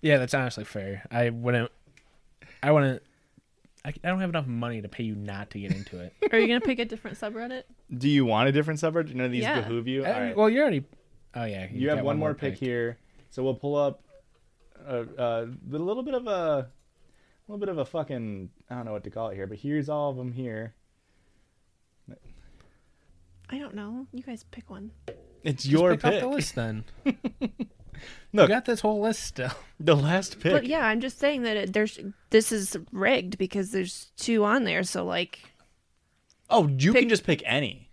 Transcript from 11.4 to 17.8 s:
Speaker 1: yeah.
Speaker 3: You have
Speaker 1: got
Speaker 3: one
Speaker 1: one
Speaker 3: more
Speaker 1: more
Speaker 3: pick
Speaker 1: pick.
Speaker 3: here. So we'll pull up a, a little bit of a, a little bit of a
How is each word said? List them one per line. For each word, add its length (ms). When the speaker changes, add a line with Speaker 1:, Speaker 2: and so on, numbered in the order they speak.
Speaker 1:
yeah. 260
Speaker 3:
You 200
have 80
Speaker 1:
got 60
Speaker 3:
one 100
Speaker 1:
one 40
Speaker 3:
more 120
Speaker 1:
more 40
Speaker 3:
pick 200
Speaker 1:
pick. 60
Speaker 3:
here. 380
So 160
we'll 120
pull 200
up 260
a, 180
a 300
little 340
bit 120
of 120
a, 40
a 380
little 140
bit 80
of 80
a 80